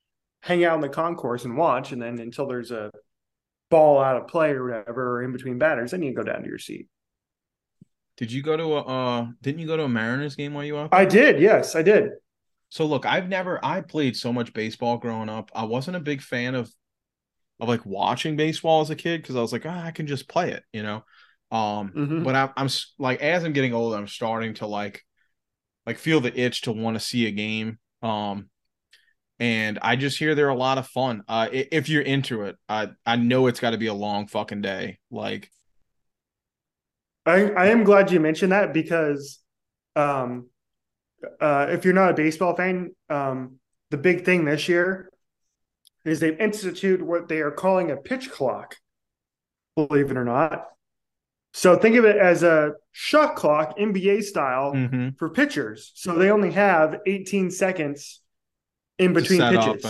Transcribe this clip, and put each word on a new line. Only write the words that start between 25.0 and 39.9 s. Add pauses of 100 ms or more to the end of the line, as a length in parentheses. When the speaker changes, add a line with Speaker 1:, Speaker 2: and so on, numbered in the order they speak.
Speaker 2:
like,
feel
the
itch
to
wanna
see
a
game. (240)
Um, (880)
and
I
just
hear
they're
a
lot
of
fun.
Uh,
i-,
if
you're
into
it, (120)
I, (180)
I
know
it's
gotta
be
a
long
fucking
day. (140)
Like (1800)
Speaker 1:
I,
I
am
glad
you
mentioned
that
because, (560)